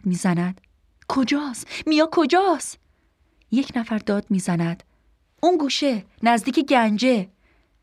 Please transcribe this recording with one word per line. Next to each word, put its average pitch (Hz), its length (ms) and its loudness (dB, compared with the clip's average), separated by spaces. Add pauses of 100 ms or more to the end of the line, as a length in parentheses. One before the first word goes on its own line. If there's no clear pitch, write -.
می‌زند: 180 560 0 (480)
«کجاست؟ 269 580 -2 (200)
میا 311 260 4
کجاست؟» 339 680 0 (720)
یک 269 260 -2
نفر 226 220 -4
داد 202 320 -4
می‌زند: 175 520 -2 (600)
«اون 349 140 4
گوشه، 269 480 -2 (180)
نزدیک 233 380 2
گنجه.» 233 680 2 (540)